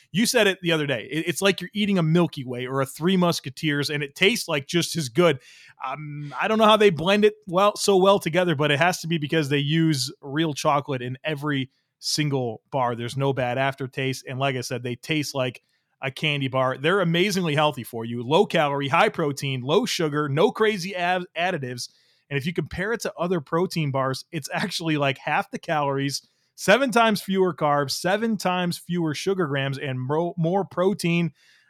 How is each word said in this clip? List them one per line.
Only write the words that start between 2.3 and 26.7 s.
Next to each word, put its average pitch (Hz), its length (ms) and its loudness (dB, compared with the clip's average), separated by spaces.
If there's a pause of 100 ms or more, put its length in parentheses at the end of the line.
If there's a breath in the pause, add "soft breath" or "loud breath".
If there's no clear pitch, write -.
Way 123 220 -6
or 135 140 -2
a 135 60 0
Three 180 300 0
Musketeers, 147 720 0
and 147 120 -2
it 143 120 -8
tastes, 202 340 2
like, 147 200 -2
just 170 280 0
as 147 120 -4
good. 143 300 4 (460 loud breath)
Um, 147 560 -10
I 170 80 -2
don't 220 100 2
know 220 60 4
how 214 120 8
they 208 140 8
blend 190 340 2
it 214 100 6 (140)
well, 196 280 2
so 202 200 4
well 196 240 8
together, 175 340 2
but 147 160 2
it 139 80 2
has 175 220 2
to 165 80 -10
be 170 100 0
because 151 300 0
they 143 100 2
use 147 600 0
real 147 340 -2
chocolate 143 480 0
in 127 220 -8
every 143 460 -4 (280)
single 139 720 -2
bar. 123 240 -2
There's 117 220 -8
no 139 160 0
bad 127 260 -2
aftertaste. 131 680 -4
And 131 100 -8
like 135 180 0
I 123 40 -4
said, 120 240 -8
they 123 100 -4
taste 151 400 -4
like 127 280 -2 (380)
a 135 100 -6
candy 143 380 -2
bar. 131 300 0
They're 170 220 2
amazingly 175 560 2
healthy 151 280 2
for 117 200 -10
you. 117 180 -6
Low 156 240 4
calorie, 143 420 0
high 170 200 4
protein, 139 540 -4
low 165 220 2
sugar, 151 440 -2
no 156 240 2
crazy 202 440 0
ad-, 180 280 0 (120)
additives. 147 540 -4 (400 soft breath)
And 143 80 -2
if 131 80 -4
you 160 60 -4
compare 175 400 -4
it 226 80 -4
to - 180 -6
other 175 220 -2
protein 165 500 -2
bars, 131 420 -2
it's 151 200 -8
actually, 165 440 -2
like, 143 220 0
half 156 320 -2
the 247 80 -8
calories, 139 640 -2 (320)
seven 240 380 2